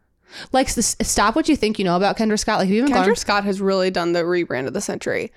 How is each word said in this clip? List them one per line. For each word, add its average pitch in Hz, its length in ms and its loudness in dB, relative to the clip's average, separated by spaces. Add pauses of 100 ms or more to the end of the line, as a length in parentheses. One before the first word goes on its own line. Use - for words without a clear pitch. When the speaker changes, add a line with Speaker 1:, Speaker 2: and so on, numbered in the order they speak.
(540)
Speaker 1:
Like, 262 140 4
s-, - 320 -2
s-, - 100 0
stop 220 260 2
what 311 140 0
you 294 80 4
think 214 200 -2
you 202 60 -2
know 175 140 2
about 185 200 2
Kendra 214 220 0
Scott. 214 200 -2
Like, 190 80 2
have 185 80 2
you 233 80 2
even 277 120 2
Speaker 2:
Kendra 185 120 4
Speaker 1:
gone 226 100 4
Speaker 2:
Scott 202 260 -2
has 196 160 -2
really 190 320 0
done 170 220 -2
the 175 80 2
rebrand 165 460 -2
of 123 60 -6
the 202 60 -4
century. - 580 -4